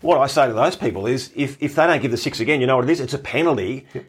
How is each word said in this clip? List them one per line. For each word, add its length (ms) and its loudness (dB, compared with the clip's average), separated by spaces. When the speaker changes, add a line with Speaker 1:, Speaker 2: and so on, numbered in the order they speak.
Speaker 1:
What 180 2
I 100 4
say 180 4
to 80 -2
those 220 2
people 300 -4
is, 280 -2
if, 260 -4
if 140 -4
they 120 4
don't 140 2
give 120 -2
the 40 0
six 240 -6
again, 200 0
you 60 2
know 100 2
what 100 0
it 40 0
is? 100 0
It's 140 -6
a 40 -6
penalty, 760 -2
Speaker 2:
Yep. 160 -12